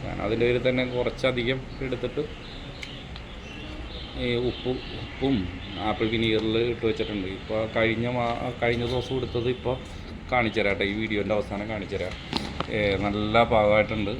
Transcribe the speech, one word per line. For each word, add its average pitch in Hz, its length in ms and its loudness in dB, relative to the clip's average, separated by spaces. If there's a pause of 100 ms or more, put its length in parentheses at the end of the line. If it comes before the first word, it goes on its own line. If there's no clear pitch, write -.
ഞാൻ 87 220 -6
അതിൻ്റെ 113 220 4
പേരിൽ 123 200 4
തന്നെ 127 160 2 (140)
കുറച്ചധികം 123 640 0 (240)
എടുത്തിട്ട് 123 380 -2 (2000)
ഈ - 20 2 (220)
ഉപ്പ്, 123 220 -2 (280)
ഉപ്പും 135 360 0 (520)
ആപ്പിൾ 110 240 2
വിനീഗറിൽ 110 440 2 (180)
ഇട്ട് 113 160 -6
വെച്ചിട്ടുണ്ട്. 104 380 -2 (100)
ഇപ്പോൾ 110 220 -4 (180)
കഴിഞ്ഞ 113 280 2 (120)
മാ-, 117 200 0 (240)
കഴിഞ്ഞ 120 300 2
ദിവസം 127 280 -2
എടുത്തത് 123 360 0
ഇപ്പോൾ 123 200 -2 (540)
കാണിച്ചു 113 300 2
തരാം 101 120 4
കേട്ടോ, 98 200 2
ഈ - 100 0
വീഡിയോൻ്റെ 104 360 0
അവസാനം 104 340 -2
കാണിച്ചു 98 260 -4
തരാം. 90 160 -4 (640)
ഏ, 107 40 2 (260)
നല്ല 107 300 0 (180)
പാകമായിട്ടുണ്ട്. 107 680 6